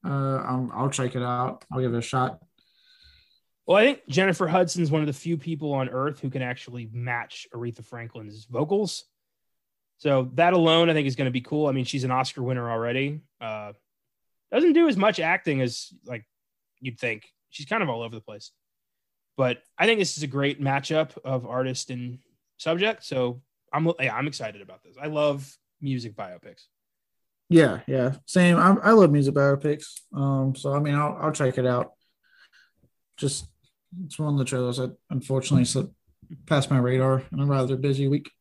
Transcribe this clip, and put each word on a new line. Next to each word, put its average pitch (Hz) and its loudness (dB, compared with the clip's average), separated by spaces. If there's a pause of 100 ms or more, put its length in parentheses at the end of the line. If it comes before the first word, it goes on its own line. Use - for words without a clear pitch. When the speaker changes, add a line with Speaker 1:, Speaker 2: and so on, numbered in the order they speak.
Speaker 1:
Uh, 180 -6
I'm, 135 -2
I'll 123 0
check 127 -4
it 123 -2
out. 123 -4
I'll 127 -4
give 123 0
it 117 0
a 117 -2
shot. 127 -2 (1300)
Speaker 2:
Well, 185 4
I 214 6
think 277 2
Jennifer 180 2
Hudson's 170 0
one 156 2
of 151 0
the 147 -4
few 165 -4
people 151 -6
on 135 -2
earth 135 -4
who 135 -6
can 131 -6
actually 123 -10
match 120 -8
Aretha 117 -10
Franklin's 110 -16
vocals. 170 -2 (920)
So 131 0
that 170 4
alone, 165 6
I 160 2
think, 151 2
is 131 -2
gonna 131 0
be 123 -2
cool. 151 -2
I 139 0
mean, 127 -2
she's 131 -6
an 127 -2
Oscar 127 -2
winner 123 -4
already. 127 -4 (180)
Uh, 107 -10 (800)
doesn't 311 4
do 330 6
as 208 0
much 220 2
acting 160 0
as, - -6 (100)
like, 117 -14 (560)
you'd 127 -10
think. 110 -6 (180)
She's - -16
kind 214 -4
of 170 -2
all 117 -6
over 113 -10
the 110 -14
place. 104 -18 (840)
But 123 0 (160)
I 175 2
think 226 4
this 180 -2
is 147 -6
a 151 -6
great 139 -2
matchup 139 -2
of 131 -4
artist 131 -6
and 123 -10 (380)
subject. 190 -2
So 127 -2 (300)
I'm, 160 2 (120)
yeah, 127 -2
I'm 131 -4
excited 107 -10
about 92 -20
this. 117 -20
I 147 -8
love 147 0 (300)
music 123 -6
biopics. 90 -16 (840)
Speaker 1:
Yeah, 139 6
yeah. 135 0 (100)
Same. 175 4
I, 185 6
I 208 6
love 190 10
music 143 2
biopics. 143 2 (280)
Um, 135 0
so, 139 -4
I 143 0
mean, 147 0
I'll, 147 0
I'll 151 0
check 135 0
it 127 2
out. 123 0 (1200)
Just, - -4 (580)
it's 147 -14
one 151 -2
of 139 2
the 131 0
trailers 123 -2
that 131 -6 (140)
unfortunately 131 2
slipped - -4 (540)
past 143 2
my 135 4
radar 131 2 (100)
in 143 -6
a 139 2
rather 135 2
busy 135 0
week. 143 0